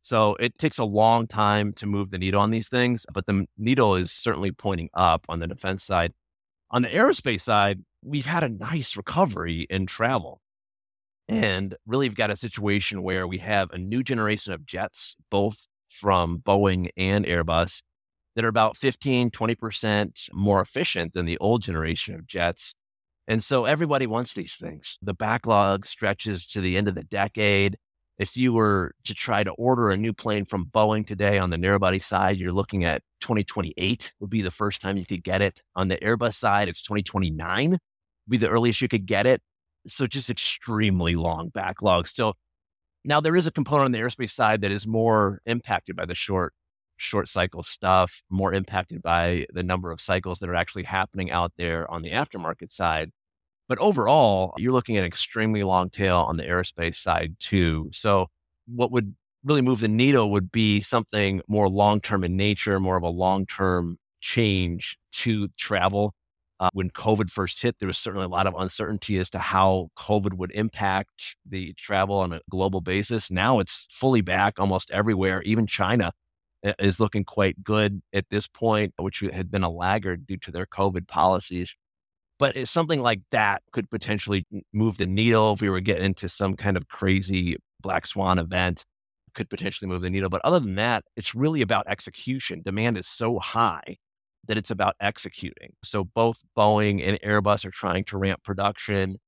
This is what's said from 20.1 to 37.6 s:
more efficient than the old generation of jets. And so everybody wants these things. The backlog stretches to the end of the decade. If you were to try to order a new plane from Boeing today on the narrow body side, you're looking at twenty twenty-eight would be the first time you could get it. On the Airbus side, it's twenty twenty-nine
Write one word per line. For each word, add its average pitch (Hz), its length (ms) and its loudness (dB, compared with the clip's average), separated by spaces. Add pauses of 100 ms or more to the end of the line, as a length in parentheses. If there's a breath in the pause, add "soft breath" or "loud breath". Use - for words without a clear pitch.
more 98 300 4
efficient 92 540 -2
than 87 100 -2
the 85 140 -2
old 110 240 2
generation 82 520 -4
of 85 100 -14
jets. - 480 -4 (540)
And 113 160 0
so 123 220 0
everybody 143 420 0
wants 117 260 -4
these - 220 -10
things. - 460 -14
The 98 120 -6
backlog 101 720 2
stretches 101 600 -4
to - 160 -6
the 92 160 0
end 104 100 2
of 95 80 -2
the - 80 -10
decade. 101 720 0 (440)
If - 160 -4
you 127 180 2
were 104 400 2 (100)
to 107 100 -8
try 104 300 0
to 95 80 -2
order 120 380 2
a 95 80 2
new 110 160 -2
plane 104 320 -4
from 92 200 -4
Boeing 107 400 2
today 101 320 2
on 90 140 2
the 82 60 -2
narrow 98 200 2
body 95 220 2
side, 95 380 0
you're 90 160 -4
looking 95 320 -2
at 78 160 0 (180)
twenty 107 240 0
twenty-eight 92 760 -4
would 101 100 -10
be 110 120 -2
the 92 80 -2
first 101 320 -4
time 98 160 -2
you 92 80 -6
could 87 180 -6
get 95 180 0
it. 98 200 -2 (140)
On 92 120 0
the 92 100 0
Airbus 113 380 0
side, 101 340 2
it's - 120 -10
twenty 104 220 -4
twenty-nine 92 680 0